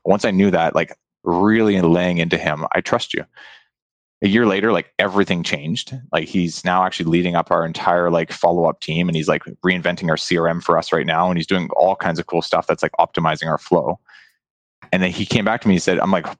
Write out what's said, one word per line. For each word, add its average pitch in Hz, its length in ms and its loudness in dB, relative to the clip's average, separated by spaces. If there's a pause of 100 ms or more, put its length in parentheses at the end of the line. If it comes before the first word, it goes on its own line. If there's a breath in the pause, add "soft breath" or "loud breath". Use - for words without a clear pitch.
But 85 60 0
once 101 160 2
I 113 60 2
knew 98 200 4
that, 82 240 2
like, 82 180 -2 (300)
really 101 580 2
laying 87 380 2
into 82 180 0
him, 76 280 -4 (100)
"I 90 60 -2
trust - 320 -2
you." - 120 -8 (960 loud breath)
A 101 60 2
year 113 180 4
later, 101 260 2
like, 87 280 -2
everything 92 420 0
changed. 80 560 -6 (140)
Like, 82 160 -2
he's 87 360 -2
now 92 220 2
actually 90 220 -4
leading 87 280 0
up 82 140 -2
our 82 160 2
entire, 87 460 0
like, 82 200 0
follow-up 85 500 0
team. 85 280 -2
And 82 60 -2
he's, 78 120 -4
like, 76 160 0 (220)
reinventing 87 440 -2
our 78 80 0
C - 200 -2
R 82 100 2
M 82 140 -2
for 85 160 2
us - 160 -4
right 78 140 0
now. 85 220 0
And 90 80 0
he's 80 100 -4
doing 87 280 -2
all 95 200 2
kinds 85 240 -4
of 87 80 -6
cool 85 160 -2
stuff - 240 -2
that's, - 160 -2
like, 80 160 0
optimizing 80 500 0
our 78 80 0
flow. 85 420 0 (920 soft breath)
And 92 100 0
then 90 100 0
he 101 140 -6
came 107 200 0
back 110 160 -2
to - 60 -4
me 98 80 6
and 85 60 2
said, 92 180 0
I'm 95 120 0
like, - 160 0 (120)